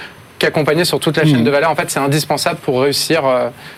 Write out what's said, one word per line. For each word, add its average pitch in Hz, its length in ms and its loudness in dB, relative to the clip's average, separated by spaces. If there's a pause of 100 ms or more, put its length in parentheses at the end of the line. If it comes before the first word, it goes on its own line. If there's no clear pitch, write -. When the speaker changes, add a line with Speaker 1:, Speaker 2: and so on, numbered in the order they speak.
(380)
Speaker 1:
qu'accompagner 156 460 0
sur 147 160 0
toute 156 160 -2
la 160 80 2
chaîne 147 140 4
Speaker 2:
Mhm. 113 60 2
Speaker 1:
de 143 60 4
valeur, 143 200 2
en 151 60 -2
fait, 170 140 -4
c'est 147 100 -4
indispensable 151 640 -2
pour 127 200 0
réussir, 143 420 0
euh, 123 240 2 (300)